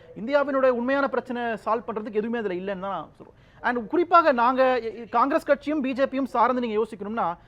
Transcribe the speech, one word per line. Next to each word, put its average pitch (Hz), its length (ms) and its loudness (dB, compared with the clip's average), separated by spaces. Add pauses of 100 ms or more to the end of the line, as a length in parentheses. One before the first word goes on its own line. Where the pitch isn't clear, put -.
(200)
இந்தியாவினுடைய 269 480 2
உண்மையான 254 400 2
பிரச்சனை 240 340 -4
சால்வ் 226 460 -4
பண்றதுக்கு 214 340 -6
எதுவுமே 233 160 -2
அதுல 202 160 -4
இல்லைன்னு 185 260 -6
தான் 196 120 -8
நான் 160 180 -8 (140)
சொல்றோம். - 120 -20 (260)
And 240 260 -2
குறிப்பாக 330 440 4
நாங்க, 254 500 4
இ-, 226 40 -6
இ-, 220 240 -10
காங்கிரஸ் 277 360 2
கட்சியும் 294 360 0
பி 262 120 -2
ஜே 262 120 0
பியும் 262 200 -2
சார்ந்து 247 360 2
நீங்க 220 200 0
யோசிக்கணும்னா, 208 540 -4 (120)